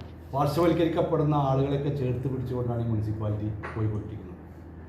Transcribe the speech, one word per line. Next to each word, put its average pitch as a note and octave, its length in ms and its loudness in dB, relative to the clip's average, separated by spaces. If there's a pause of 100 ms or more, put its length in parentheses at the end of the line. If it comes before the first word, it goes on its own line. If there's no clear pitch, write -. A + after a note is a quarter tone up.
(340)
പാർശ്വവൽക്കരിക്കപ്പെടുന്ന D#3 1000 4 (120)
ആളുകളെയൊക്കെ C#3 500 2
ചേർത്ത് B2 340 0
പിടിച്ചുകൊണ്ടാണ് A#2+ 520 -2
ഈ - 60 -2
മുനിസിപ്പാലിറ്റി G#2+ 580 0 (240)
പോയിക്കൊണ്ടിരിക്കുന്നത്. - 680 -4 (500)